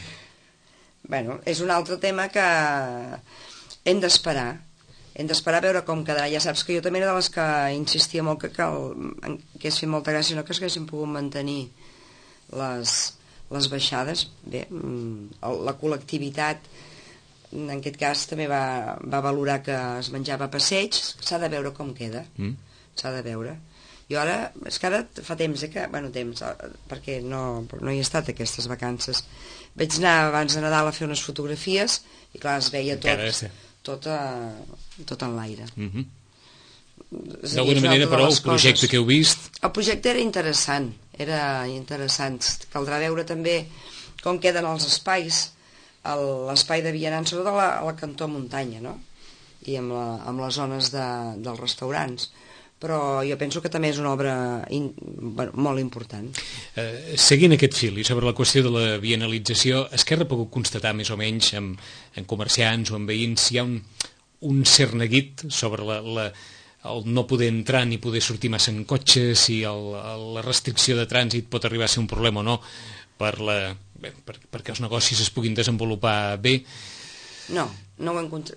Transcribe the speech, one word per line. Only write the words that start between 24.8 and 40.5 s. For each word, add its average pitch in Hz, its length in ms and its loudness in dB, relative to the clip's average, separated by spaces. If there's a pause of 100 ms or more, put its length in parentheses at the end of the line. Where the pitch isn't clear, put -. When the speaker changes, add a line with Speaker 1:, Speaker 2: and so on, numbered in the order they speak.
Speaker 1:
ara 196 140 2 (220)
fa 160 120 -6
temps, 156 280 -2
eh, 151 80 -8
que, 180 180 -6
bueno, 143 240 -6
temps, 120 300 -6
eh, - 260 -8 (160)
perquè 135 380 -8
no, 127 460 -4
no 123 220 -6
hi 139 80 0
he 131 60 0
estat 156 260 -2
aquestes 117 400 -6
vacances. 123 540 -4 (480)
Vaig 160 260 0
anar 175 140 6 (160)
abans 151 260 2
de 160 80 -2
Nadal 156 260 4
a 151 60 -2
fer 156 140 -4
unes 147 120 -2
fotografies 156 760 0 (320)
i, - 100 -20
clar, 139 220 0
es - 100 2
veia 139 260 -2
tot, 131 140 0
Speaker 2:
Encara 104 160 2
és, 110 160 -2 (380)
Speaker 1:
tot, 139 260 -8
eh, 120 1000 -8
tot 131 220 -6
en 117 100 -4
l'aire. 110 360 -8
Speaker 2:
Mhm. 107 340 -6 (1400)
Speaker 1:
És - 140 -2
a 131 80 4
dir, 135 100 6
Speaker 2:
D'alguna - 0 -
Speaker 1:
és 135 80 8
una 131 60 8
Speaker 2:
manera, 139 180 8
Speaker 1:
altra - 0 -
de - 80 4
Speaker 2:
però, 127 80 8
el 147 80 10
Speaker 1:
les 139 100 6
Speaker 2:
projecte - 400 8
Speaker 1:
coses. 123 100 6
Speaker 2:
que 127 60 4
heu 120 100 6
vist 151 440 6 (120)
Speaker 1:
El 185 100 2
projecte 214 380 2
era 247 120 2
interessant, 151 640 2 (300)